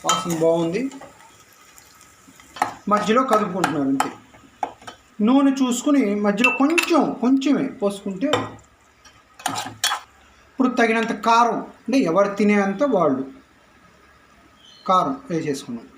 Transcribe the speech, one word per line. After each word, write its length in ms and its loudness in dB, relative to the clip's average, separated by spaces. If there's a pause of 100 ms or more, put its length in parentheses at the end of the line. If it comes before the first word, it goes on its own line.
వాసన 400 -2
బాగుంది. 380 2 (2000)
మధ్యలో 380 2
కదుపుకుంటున్నారు 640 0
అంతే. 180 -2 (1160)
నూనె 340 4
చూసుకుని 420 2 (240)
మధ్యలో 240 2 (100)
కొంచెం, 400 2 (220)
కొంచెమే 420 2 (160)
పోసుకుంటే, 480 -4 (2250)
ఇప్పుడు 240 -2 (100)
తగినంత 340 0 (140)
కారం, 300 4 (280)
అంటే 120 0 (140)
ఎవరు 180 2 (100)
తినేంత 440 2 (120)
వాళ్ళు 280 0 (1700)
కారం 260 2 (160)
వేసేసుకున్నాం. 560 -6 (100)